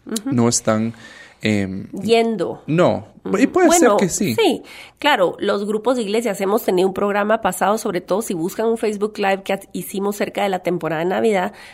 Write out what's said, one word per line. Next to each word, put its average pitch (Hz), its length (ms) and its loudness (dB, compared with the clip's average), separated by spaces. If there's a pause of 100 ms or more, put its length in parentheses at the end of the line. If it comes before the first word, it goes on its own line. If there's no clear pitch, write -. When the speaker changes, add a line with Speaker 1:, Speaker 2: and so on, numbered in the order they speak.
Speaker 1:
Ujú. 226 280 -6
Speaker 2:
No 120 160 4
están, 113 440 0 (480)
em, 98 520 -2
Speaker 1:
Yendo. 214 760 0
Speaker 2:
No. 139 400 2 (180)
Speaker 1:
Ujú. 190 140 -2
Speaker 2:
Y 254 80 4
puede 349 240 4
ser 330 200 6
Speaker 1:
Bueno, 208 80 4
Speaker 2:
que 202 100 2
sí. 156 260 -2
Speaker 1:
sí, 381 280 2 (360)
claro, 233 400 2
los 202 260 -2
grupos 214 300 0
de 247 80 -2
iglesias. 208 380 -2
Hemos 202 240 0
tenido 190 240 4
un 185 60 -6
programa 202 460 0
pasado, 196 380 0
sobre 196 220 -4
todo 190 220 -2
si 226 120 -4
buscan 190 320 -4
un 226 100 2
Facebook 214 420 -4
Live 196 260 0
que - 80 -2
ha-, 190 80 -4 (120)
hicimos 196 440 -6
cerca 196 260 -4
de 202 60 0
la 185 160 -2
temporada 165 340 -2
de 165 100 -2
Navidad, 202 440 0 (220)